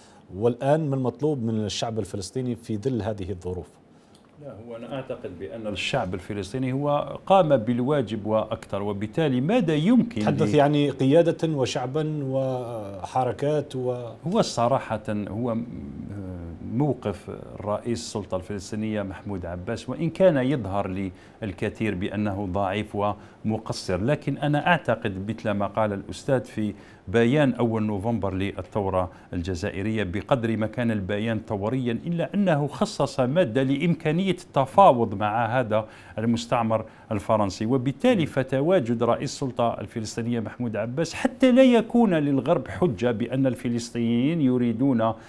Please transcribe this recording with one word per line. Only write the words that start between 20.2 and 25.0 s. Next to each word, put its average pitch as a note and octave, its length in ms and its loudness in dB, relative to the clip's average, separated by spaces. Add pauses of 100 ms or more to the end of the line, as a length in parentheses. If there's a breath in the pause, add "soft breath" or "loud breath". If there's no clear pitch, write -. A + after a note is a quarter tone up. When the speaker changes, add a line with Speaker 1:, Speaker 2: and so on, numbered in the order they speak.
Speaker 2:
يظهر G2 760 -2 (320 loud breath)
للكثير G#2 520 -2
بأنه G2+ 580 -2
ضعيف G2+ 640 0 (300 loud breath)
ومقصر، G#2+ 600 -2
لكن C#3+ 340 -2
أنا D3 280 0
أعتقد A2 640 0